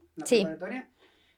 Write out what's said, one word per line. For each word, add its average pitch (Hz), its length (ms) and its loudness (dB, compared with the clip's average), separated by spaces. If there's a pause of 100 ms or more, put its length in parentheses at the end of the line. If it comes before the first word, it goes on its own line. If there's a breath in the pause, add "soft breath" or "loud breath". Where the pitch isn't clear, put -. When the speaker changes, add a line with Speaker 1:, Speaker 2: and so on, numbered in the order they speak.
(160)
Speaker 1:
En 320 60 -10
la - 60 -10
Speaker 2:
Sí. 220 180 6
Speaker 1:
preparatoria. 170 440 -8 (480 soft breath)